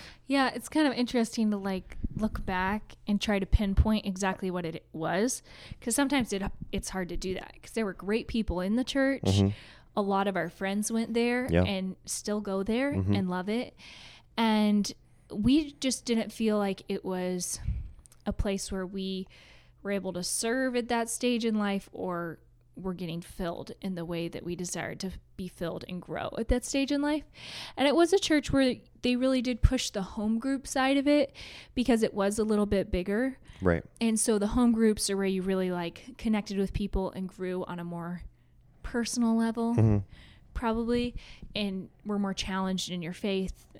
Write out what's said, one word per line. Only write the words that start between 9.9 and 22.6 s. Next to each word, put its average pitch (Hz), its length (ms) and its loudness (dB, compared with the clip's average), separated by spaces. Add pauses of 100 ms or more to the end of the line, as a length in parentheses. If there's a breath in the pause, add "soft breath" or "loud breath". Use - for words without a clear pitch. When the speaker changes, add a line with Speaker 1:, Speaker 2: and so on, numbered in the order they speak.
Speaker 1:
A 214 60 2
lot 196 260 2
of 196 80 0
our 170 140 0
friends 202 420 -2
went 226 220 0
there 240 380 2
Speaker 2:
Yeah. 87 120 6
Speaker 1:
and 190 320 -2 (100)
still - 360 -4
go 196 220 -2
there 247 300 0
Speaker 2:
Mm-hmm. 202 200 2
Speaker 1:
and 190 160 2
love 180 200 -4
it. 233 260 -4 (640 loud breath)
And 214 540 4 (400)
we 262 480 4
just 262 260 -2
didn't 226 260 0
feel 214 260 2
like 196 300 -2
it 196 180 -4
was 180 540 -2 (640 loud breath)
a 202 80 -2
place - 380 -2
where 190 140 -4
we 190 420 -6 (580 soft breath)
were 196 60 -4
able 196 200 -2
to 180 120 -4
serve 240 520 0
at 240 140 -2
that 233 200 0
stage 240 360 0
in 220 120 2
life 202 360 0
or 170 460 -4 (360)